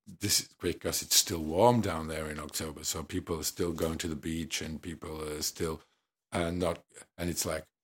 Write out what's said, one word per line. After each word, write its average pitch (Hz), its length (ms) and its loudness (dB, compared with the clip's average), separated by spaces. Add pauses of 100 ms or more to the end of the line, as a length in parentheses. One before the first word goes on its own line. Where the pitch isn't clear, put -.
(220)
this 101 180 4
is - 100 -4 (120)
because 87 400 -2
it's - 160 2
still 87 260 4
warm 107 380 6
down 82 260 -2
there 78 220 -4
in 76 100 -6
October. 76 460 -6
So 82 180 -2
people 85 360 -2
are 78 40 -4
still 87 300 0
going 82 260 0
to - 80 -4
the 78 80 -2
beach 82 460 -2
and 78 200 -6
people 78 480 -8
are 76 120 -6
still, 80 400 -2 (500)
uh, 85 200 2
not, 87 280 0 (380)
and 87 120 0
it's 80 160 0
like, 80 200 -2 (180)